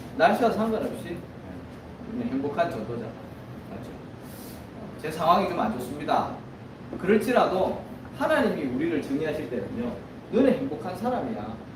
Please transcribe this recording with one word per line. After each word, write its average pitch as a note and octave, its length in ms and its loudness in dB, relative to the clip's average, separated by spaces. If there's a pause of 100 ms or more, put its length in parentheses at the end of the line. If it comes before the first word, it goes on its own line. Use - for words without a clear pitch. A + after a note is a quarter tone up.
(160)
날씨와 G#3+ 360 6
상관없이 G3 680 0 (880)
우리는 A#2 240 -2
행복한 C#3 400 0
전도자. A2+ 320 -4 (680)
맞죠? - 180 -10 (1120)
"제 D#3 100 -4
상황이 F3 380 6
좀 F3+ 100 0
안 - 180 0
좋습니다." - 540 0 (680)
그럴지라도 F#3+ 800 4 (360)
하나님이 C4 460 4 (120)
우리를 C#3+ 260 2
정의하실 C#3 480 -2
때는요, B2 420 -4 (400)
"너는 B3 220 8
행복한 D3+ 420 -2
사람이야." A3+ 600 -2 (180)